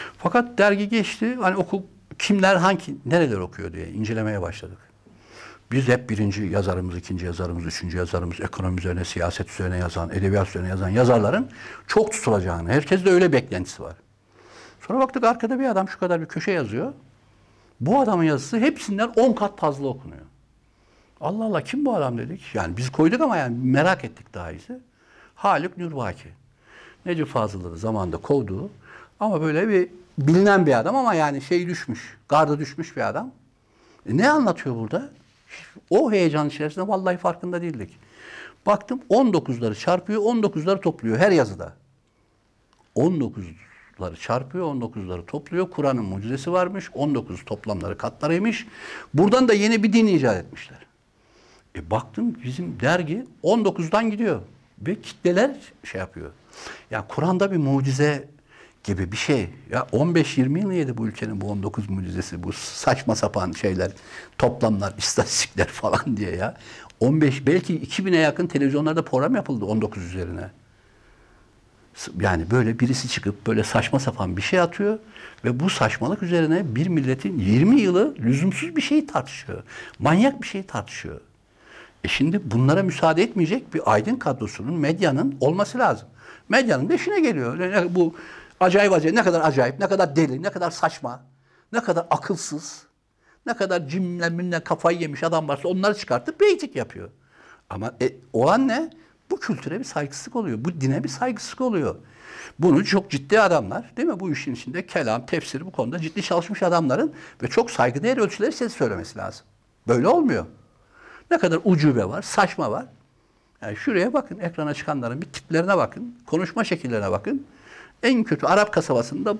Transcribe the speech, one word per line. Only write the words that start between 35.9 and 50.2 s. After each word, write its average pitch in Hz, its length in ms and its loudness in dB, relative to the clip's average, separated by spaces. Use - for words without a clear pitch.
O 226 220 4
heyecan 151 360 2
içerisinde 151 400 -4
vallahi 190 280 0
farkında 175 460 -4
değildik. 123 360 -8
Baktım 208 420 0
on 226 240 4
dokuzları 120 420 0
çarpıyor, 185 480 -2
on 226 200 2
dokuzları 190 380 0
topluyor 113 380 -2
her 196 120 6
yazıda. 98 420 2
On 165 260 2
dokuzları 90 1000 -8
çarpıyor, 135 460 -4
on 135 140 -4
dokuzları 90 460 -8
topluyor. 170 440 -6
Kur'an'ın 135 340 -2
mucizesi 113 480 -6
varmış, 180 420 -2
on 143 200 0
dokuz 95 300 -6
toplamları 95 540 -6
katlarıymış. 170 680 -2
Buradan 214 340 6
da 220 60 8
yeni 208 280 4
bir 208 100 4
din 220 140 8
icat 135 300 4